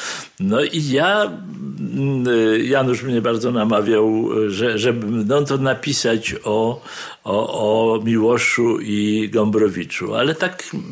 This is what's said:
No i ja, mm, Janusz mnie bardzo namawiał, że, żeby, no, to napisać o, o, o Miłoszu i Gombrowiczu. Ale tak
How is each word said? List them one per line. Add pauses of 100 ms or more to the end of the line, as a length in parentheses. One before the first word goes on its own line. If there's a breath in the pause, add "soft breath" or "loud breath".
(400 loud breath)
No
i
ja, (580)
mm, (420)
Janusz
mnie
bardzo
namawiał, (180)
że,
żeby,
no,
to
napisać (100)
o, (440 loud breath)
o,
o
Miłoszu
i
Gombrowiczu.
Ale
tak (280)